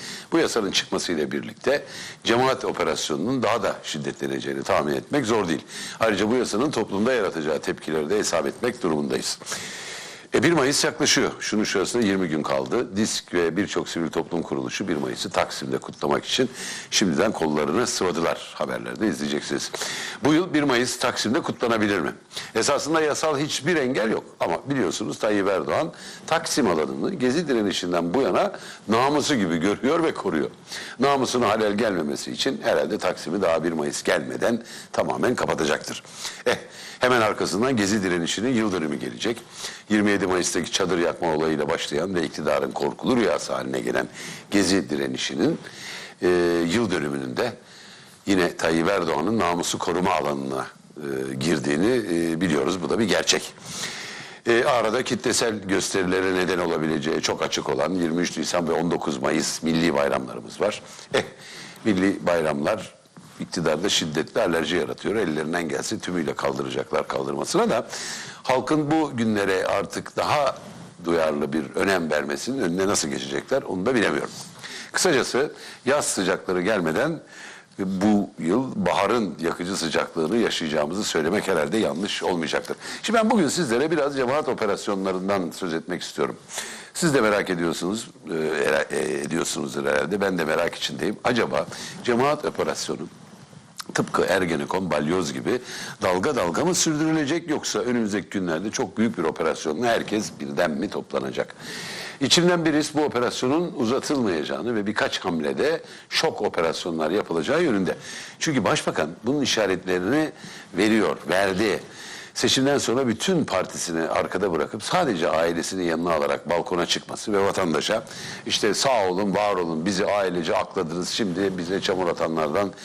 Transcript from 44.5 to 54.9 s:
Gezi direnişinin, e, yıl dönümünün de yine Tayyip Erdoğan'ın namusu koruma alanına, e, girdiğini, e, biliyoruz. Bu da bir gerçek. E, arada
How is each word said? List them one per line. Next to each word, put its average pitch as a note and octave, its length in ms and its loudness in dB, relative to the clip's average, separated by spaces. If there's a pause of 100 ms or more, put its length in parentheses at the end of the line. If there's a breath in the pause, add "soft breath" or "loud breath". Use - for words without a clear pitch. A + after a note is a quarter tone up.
Gezi F#2 400 2
direnişinin, C#2 680 -2 (640 loud breath)
e, F#2 60 4 (380)
yıl G#2 240 2
dönümünün C#2 460 -2
de A#2 160 -2 (720 loud breath)
yine F#2 300 4
Tayyip E2 320 2
Erdoğan'ın F2+ 500 2
namusu F2 400 0
koruma F#2 320 0
alanına, C#2 560 -2 (300)
e, C2+ 380 -6
girdiğini, D#2 680 2 (100)
e, E2 280 2
biliyoruz. E2+ 420 2
Bu C#2+ 80 -2
da F2 80 2
bir A2+ 60 4
gerçek. E2+ 500 2 (920 loud breath)
E, A#2 180 6
arada A#2+ 380 2